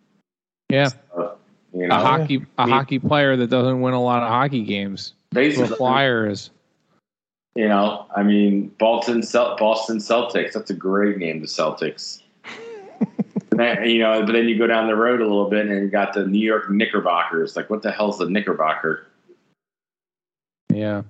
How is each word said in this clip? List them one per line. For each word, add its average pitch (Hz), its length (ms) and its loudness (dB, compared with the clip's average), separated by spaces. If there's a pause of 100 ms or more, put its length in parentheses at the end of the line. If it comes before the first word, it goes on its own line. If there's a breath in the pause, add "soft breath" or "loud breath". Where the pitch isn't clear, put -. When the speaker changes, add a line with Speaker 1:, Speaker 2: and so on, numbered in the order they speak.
(680)
Speaker 1:
Yeah. 135 200 2 (260)
Speaker 2:
uh, 87 140 -4 (420)
you 90 140 -4
Speaker 1:
A - 20 -2
Speaker 2:
know, 90 80 2
Speaker 1:
hockey, 139 400 2 (220)
a 131 40 2
Speaker 2:
I 123 40 2
mean, 120 100 2
Speaker 1:
hockey 135 240 0
player 139 360 2
that 123 140 0
doesn't 127 320 2
win 127 140 0
a 123 60 0
lot 123 220 2
of 117 60 -2
hockey 127 340 0
games. 98 500 -6 (180)
Speaker 2:
basically, 131 360 2
Speaker 1:
That's 110 40 -4
what 113 40 -6
a - 20 -6
Flyer 127 520 2
is. 101 200 -8 (1040)
Speaker 2:
you 110 120 2
know, 104 380 0 (100)
I 101 80 0
mean, 101 460 4 (100)
Boston 117 440 2
Cel-, 120 340 0
Boston 110 400 0
Celtics. 104 560 -2
That's - 160 -8
a 98 60 -4
great 98 420 0
name, 80 240 -6
the 78 60 -12
Celtics. - 720 -6 (220)
Speaker 3:
<laughs> 453 580 -14 (500)
Speaker 2:
And - 80 4
that, 117 280 0
you 117 120 4
know, 110 260 4
but 107 80 0
then 117 160 4
you 113 80 0
go 117 80 4
down 113 220 2
the 110 80 0
road 117 260 2
a 110 40 2
little 101 240 2
bit 107 180 0
and 101 160 -2
you 101 60 0
got 101 240 0
the 101 120 0
New 98 180 2
York 107 280 0
Knickerbockers. 87 840 0
Like, - 140 -6
what 107 140 -4
the 104 80 -2
hell's 101 260 -2
the 87 120 -2
Knickerbocker? 80 760 -2 (1600)
Speaker 1:
Yeah. 104 400 -2